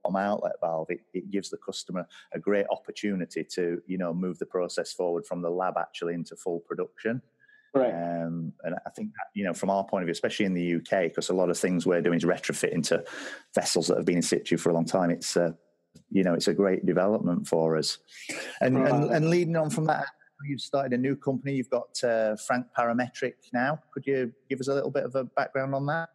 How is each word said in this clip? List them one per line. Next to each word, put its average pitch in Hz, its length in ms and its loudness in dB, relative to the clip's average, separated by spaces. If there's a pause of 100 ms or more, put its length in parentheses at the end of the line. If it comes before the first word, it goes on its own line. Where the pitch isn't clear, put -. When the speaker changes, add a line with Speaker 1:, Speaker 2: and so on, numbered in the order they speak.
(180)
Speaker 1:
outlet 101 440 0
valve, 82 280 -2
it, 87 100 -2 (140)
it 92 180 -6
gives 95 180 -2
the 82 80 -10
customer 90 480 -8 (280)
a 85 60 -6
great 101 300 2
opportunity 92 720 -4
to, 87 440 -2
you 92 100 -4
know, 87 160 -2
move 90 260 -4
the 90 60 -4
process 87 460 -4
forward 85 340 -2
from 87 160 -6
the 85 80 -2
lab 90 280 -2
actually 85 360 -4
into 87 220 -8
full 85 240 -4
production. 110 640 -6 (520)
Speaker 2:
Right. 127 200 4
Speaker 1:
Um, 85 580 -4 (120)
and 87 120 -4 (100)
I - 40 -10
think 107 240 -10
that, - 200 -10
you 101 120 -4
know, 87 80 -2
from 95 160 -2
our 98 160 2
point 95 180 -2
of 85 40 -2
view, 85 40 -2
especially 107 340 0
in 95 80 2
the 87 100 0
U 85 180 2
K, 90 280 2
'cause - 200 -4
a 90 40 2
lot 90 160 4
of 85 80 2
things 90 300 2
we're 87 140 4
doing 85 160 4
is 85 80 0
retrofit - 460 0
into 82 300 2 (540)
vessels 90 320 2
that - 80 4
have 82 100 0
been 87 120 4
in 85 40 4
situ - 360 2
for 87 140 2
a - 20 4
long 82 100 4
time. 87 260 2
It's, - 280 -2
uh, 85 160 4 (560)
you 95 140 4
know, 90 100 4
it's 87 160 2
a 85 40 2
great 95 320 2
development 92 600 2
for 80 300 2
us. - 220 -2 (600)
And, 131 160 2
and, 131 80 4
Speaker 2:
Right. 147 320 2
Speaker 1:
and 160 140 4
leading 170 260 2
on 156 140 2
from 156 160 0
that, 151 200 0 (380)
you've 143 160 -6
started 135 320 -2
a 120 60 2
new 135 180 2
company. 139 380 -2
You've 127 160 -2
got, - 340 -2
uh, 113 320 4
Frank 123 300 -2 (120)
Parametric 120 580 0 (180)
now. 135 260 0 (140)
Could - 120 -8
you 131 280 0 (160)
give 131 100 -4
us 131 80 -4
a 139 60 0
little 139 180 0
bit 139 140 -2
of 131 100 -6
a 131 80 0
background 135 500 -2
on 139 120 -2
that? 165 300 -2